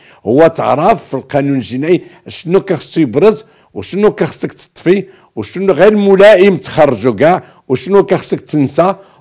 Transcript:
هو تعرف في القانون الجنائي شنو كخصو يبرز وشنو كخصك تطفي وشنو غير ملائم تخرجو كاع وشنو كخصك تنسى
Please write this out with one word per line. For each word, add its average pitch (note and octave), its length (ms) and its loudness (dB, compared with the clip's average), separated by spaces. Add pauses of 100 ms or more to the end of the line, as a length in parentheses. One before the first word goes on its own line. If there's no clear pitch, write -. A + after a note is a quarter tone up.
(260)
هو C#3 220 4
تعرف C#3+ 600 -2
في - 60 -10
القانون C#3 420 -4
الجنائي C3 460 -2 (260)
شنو F3 340 -2
كخصو E3+ 400 -4
يبرز D3+ 420 0 (300)
وشنو F3+ 380 -2
كخصك - 420 -6
تطفي - 500 -4 (320)
وشنو F3 380 -4
غير G3 220 4
ملائم G3 640 4
تخرجو B2 580 -2
كاع D#3 280 0 (240)
وشنو F3+ 380 0
كخصك - 340 -4
تنسى E3 560 -2 (260)